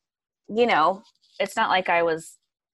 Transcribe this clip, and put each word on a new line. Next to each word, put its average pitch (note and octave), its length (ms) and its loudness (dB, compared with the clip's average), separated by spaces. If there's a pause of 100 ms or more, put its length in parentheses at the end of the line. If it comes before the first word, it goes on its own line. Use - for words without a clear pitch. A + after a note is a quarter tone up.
(480)
you A3 180 0
know, F#3 380 2 (340)
it's F#3+ 200 -6
not A3+ 120 0
like F#3 200 0
I E3+ 140 2
was E3 340 -4 (360)